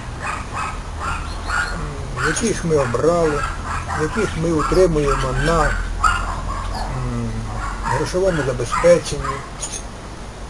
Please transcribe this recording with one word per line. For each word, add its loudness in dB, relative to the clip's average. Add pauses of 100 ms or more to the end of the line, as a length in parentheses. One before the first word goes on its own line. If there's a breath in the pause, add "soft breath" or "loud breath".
(2250)
м, 0
яких 0
ми 4
обрали, 2 (580)
яких 0
ми 0
утримуємо 4 (140)
на, 4
м, 2 (2000)
грошовому 2
забезпеченні, 4 (1160)